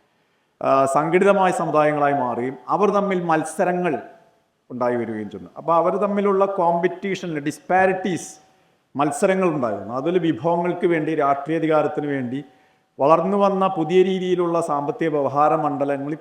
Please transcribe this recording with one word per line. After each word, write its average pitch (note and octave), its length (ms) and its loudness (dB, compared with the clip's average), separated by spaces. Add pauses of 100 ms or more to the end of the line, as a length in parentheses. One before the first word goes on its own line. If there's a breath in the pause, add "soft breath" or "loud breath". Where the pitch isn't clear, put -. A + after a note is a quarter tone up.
(600)
ആ, C3+ 100 0 (160)
സംഘടിതമായ F3+ 640 2
സമുദായങ്ങളായി D3+ 720 0
മാറുകയും B2 340 -4 (120)
അവർ F3+ 220 0
തമ്മിൽ F#3+ 340 0
മത്സരങ്ങൾ E3+ 720 0 (760)
ഉണ്ടായി B2 260 -2
വരികയും A2 340 -6
ചെയ്യുന്നു. F2+ 260 -14
അപ്പോൾ D3+ 180 -2
അവർ E3+ 220 2
തമ്മിലുള്ള G3 500 0
കോമ്പറ്റീഷൻ, F3+ 840 -2 (180)
ഡിസ്പാരിറ്റീസ്, F#3 840 0 (640 soft breath)
മത്സരങ്ങൾ F#3 540 2
ഉണ്ടായിരുന്നു. A2+ 460 -4
അതിൽ D3 240 -2
വിഭവങ്ങൾക്ക് E3+ 680 0
വേണ്ടി, D#3+ 280 0
രാഷ്ട്രീയ D3 440 0
അധികാരത്തിന് D3+ 480 0
വേണ്ടി, C3+ 340 -4 (580 soft breath)
വളർന്നു E3 380 4
വന്ന F#3+ 320 2
പുതിയ E3 340 2
രീതിയിലുള്ള F3+ 580 0
സാമ്പത്തിക D#3 480 -2
വ്യവഹാര D3 480 2
മണ്ഡലങ്ങളിൽ C#3+ 640 -2